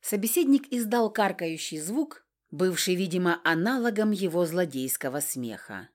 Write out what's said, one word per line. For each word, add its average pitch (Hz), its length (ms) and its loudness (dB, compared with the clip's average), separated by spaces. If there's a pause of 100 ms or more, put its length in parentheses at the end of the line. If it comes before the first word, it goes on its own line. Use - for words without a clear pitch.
Собеседник 269 680 2
издал 233 400 2
каркающий 170 680 -2
звук, 247 460 -4 (260)
бывший, 185 440 0
видимо, 180 480 0
аналогом 214 680 2
его 180 340 0
злодейского 139 760 -2
смеха. 110 760 -8